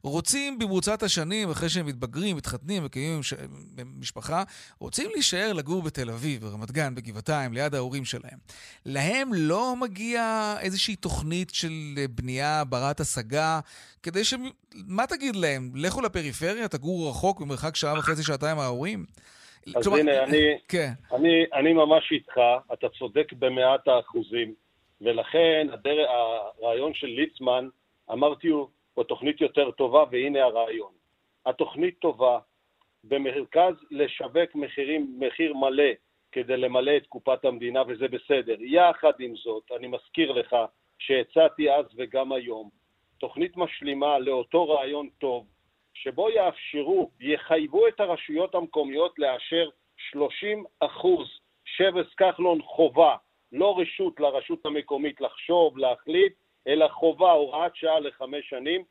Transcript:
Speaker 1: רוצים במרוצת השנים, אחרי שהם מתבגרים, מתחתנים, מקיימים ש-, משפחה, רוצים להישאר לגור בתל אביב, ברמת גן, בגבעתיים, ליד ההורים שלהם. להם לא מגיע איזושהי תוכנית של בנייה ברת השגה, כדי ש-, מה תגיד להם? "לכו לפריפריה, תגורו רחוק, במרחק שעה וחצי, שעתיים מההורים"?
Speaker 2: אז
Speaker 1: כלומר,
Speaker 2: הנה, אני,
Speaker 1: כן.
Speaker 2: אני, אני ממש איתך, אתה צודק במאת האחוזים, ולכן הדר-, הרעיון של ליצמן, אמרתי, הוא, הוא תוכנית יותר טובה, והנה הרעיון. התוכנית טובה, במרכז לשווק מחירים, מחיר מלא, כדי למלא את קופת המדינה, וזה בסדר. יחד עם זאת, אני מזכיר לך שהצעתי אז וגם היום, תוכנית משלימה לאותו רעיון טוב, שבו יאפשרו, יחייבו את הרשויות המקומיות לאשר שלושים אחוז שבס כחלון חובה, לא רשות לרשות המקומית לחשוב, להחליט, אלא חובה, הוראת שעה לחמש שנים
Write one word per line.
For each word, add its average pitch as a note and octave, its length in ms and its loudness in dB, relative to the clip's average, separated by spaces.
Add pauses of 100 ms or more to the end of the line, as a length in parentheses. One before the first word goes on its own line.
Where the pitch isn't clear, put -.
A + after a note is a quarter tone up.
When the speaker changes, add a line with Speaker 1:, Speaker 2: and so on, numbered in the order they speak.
Speaker 1:
רוצים B3 560 -4
במרוצת G#3 440 -2
השנים, F#3 460 -2
אחרי D#3+ 200 -4
שהם E3 160 -2
מתבגרים, C#3+ 520 -6
מתחתנים, D3+ 460 -6
מקיימים C#3+ 400 -6
ש-, - 100 -6 (640)
משפחה, D3 440 -6 (360)
רוצים C#4 340 -6
להישאר G#3+ 400 0
לגור E3 280 -2
בתל C#3 280 -6
אביב, A#2+ 320 -6
ברמת G#2+ 300 -10
גן, C#3 240 -4
בגבעתיים, B2 580 -6
ליד C#3+ 220 -4
ההורים B2+ 300 -4
שלהם. B2 320 -12 (480)
להם F#3 480 -2
לא F#3+ 420 2
מגיע A#3 460 -4 (400)
איזושהי F#3+ 340 -2
תוכנית E3+ 540 -4
של E3 220 -6 (380)
בנייה C3 600 -2
ברת C3+ 300 -2
השגה, D3+ 600 -2 (440)
כדי F3+ 200 -4
ש-, A3 100 0 (540)
מה A3 200 -2
תגיד C4+ 280 -4
להם? C#3 400 -2
"לכו F#3 260 -2
לפריפריה, F#3 640 -4
תגורו D#3+ 420 -4
רחוק, F3+ 320 -2
במרחק C#3+ 340 -6
שעה D3+ 180 -2
וחצי, D#3 300 -2
שעתיים D3+ 340 -2
מההורים"? C#3+ 480 -4 (680)
Speaker 2:
אז A#2+ 80 2
Speaker 1:
כלומר, G2+ 140 4
Speaker 2:
הנה, C#3+ 260 4
אני, D3+ 340 4 (100)
Speaker 1:
כן. D#3+ 240 -2 (240)
Speaker 2:
אני, E3 380 4
אני D3+ 200 4
ממש D#3 380 6
איתך, C#3 220 -4 (400)
אתה B2 160 -6
צודק C3+ 500 -4
במאת B2+ 480 2
האחוזים, A#2 680 0 (500)
ולכן D3+ 680 2
הדר-, C#3+ 380 0
הרעיון A#2 840 -2
של - 140 -8
ליצמן, B2+ 600 -2 (440)
אמרתי, C#3+ 360 0
הוא, D3 200 0 (260)
הוא B2 100 -2
תוכנית D3 380 -4
יותר C#3+ 300 2
טובה, C3+ 400 4
והנה C3+ 320 0
הרעיון. A2+ 480 0 (540)
התוכנית D#3+ 540 -2
טובה, B2 400 2 (640)
במרכז C#3 680 2 (180)
לשווק E3 640 -2
מחירים, C#3 640 -4
מחיר D3 340 0
מלא, C3+ 380 4 (400)
כדי B2+ 260 -2
למלא B2+ 400 2
את C3+ 100 -2
קופת B2+ 380 -2
המדינה, B2 420 0
וזה B2 200 -4
בסדר. A#2+ 520 0
יחד D#3 600 4
עם A#2+ 160 -8
זאת, A2 280 -8 (120)
אני A#2+ 120 -10
מזכיר C3+ 440 -2
לך B2 240 0 (440)
שהצעתי D3 720 4
אז C#3+ 140 2 (100)
וגם C3 360 -4
היום, A#2 380 -8 (480)
תוכנית F3 400 -6
משלימה C#3+ 600 0
לאותו C3+ 500 0
רעיון C#3+ 480 -2
טוב, B2 280 -4 (480)
שבו D3 360 -2
יאפשרו, F3+ 800 0 (100)
יחייבו D#3 680 2
את A3 120 0
הרשויות F3 560 -2
המקומיות D#3+ 640 -2
לאשר D3+ 500 0 (280)
שלושים G3 680 -4 (160)
אחוז F3 480 0 (380)
שבס F3+ 520 0
כחלון F3+ 440 2
חובה, D3 540 6 (380)
לא F#3+ 260 2
רשות F3 400 -2
לרשות D3 460 -2
המקומית D3 560 -4
לחשוב, D#3 560 2
להחליט, D#3 560 2 (340)
אלא D3+ 200 4
חובה, E3 440 4
הוראת D3+ 440 2
שעה D#3+ 240 0
לחמש C#3 500 -8
שנים D3+ 420 -4